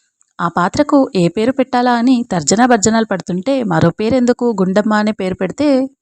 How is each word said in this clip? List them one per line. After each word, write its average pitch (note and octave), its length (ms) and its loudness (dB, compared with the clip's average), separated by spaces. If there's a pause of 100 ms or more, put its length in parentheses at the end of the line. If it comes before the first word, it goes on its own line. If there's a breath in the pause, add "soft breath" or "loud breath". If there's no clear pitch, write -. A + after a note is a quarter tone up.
(420)
ఆ F3 60 -2
పాత్రకు C4+ 680 0
ఏ F3 120 2
పేరు A3 240 -2
పెట్టాలా B3 400 -2
అని A#3+ 400 0
తర్జనా F3+ 340 0
భర్జనాలు A3+ 400 2
పడుతుంటే, F#3+ 580 -4
మరో E3 260 2
పేరెందుకు A#3+ 600 -2
గుండమ్మ G3 420 0
అనే G#3+ 180 0
పేరు F#3 240 -4
పెడితే C4 520 -2 (140)